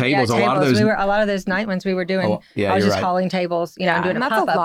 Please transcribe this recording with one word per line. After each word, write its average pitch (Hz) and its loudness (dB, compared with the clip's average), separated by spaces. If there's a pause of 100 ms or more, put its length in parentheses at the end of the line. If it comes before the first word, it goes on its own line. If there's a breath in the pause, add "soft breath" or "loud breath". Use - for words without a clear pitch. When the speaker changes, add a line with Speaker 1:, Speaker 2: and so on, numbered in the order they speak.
(120)
Speaker 1:
yeah, 147 2
Speaker 2:
tables, 113 2
a 120 0
lot 117 2
of 120 2 (160)
Speaker 1:
tables. 139 2
Speaker 2:
those 113 4
Speaker 1:
We 214 4
were, 214 2
a 196 -2
lot 202 2
of 214 0
those 196 -4
night 196 -2
ones 185 -4
we 190 -2
were 185 -2
doing, 185 -2
Speaker 2:
Oh, - -4 (120)
yeah, 98 -2
Speaker 1:
I - 2
was 101 2
Speaker 2:
you're 101 2
Speaker 1:
just 95 0
Speaker 2:
right. - -2
Speaker 1:
hauling 185 0
tables, 175 -2
you 185 -2
know, 170 2
Speaker 3:
Yeah, 190 0
Speaker 1:
doing 185 0
Speaker 3:
and 240 -2
Speaker 1:
a 277 -2
Speaker 3:
that's 220 0
a - 0
Speaker 1:
pop-up 165 0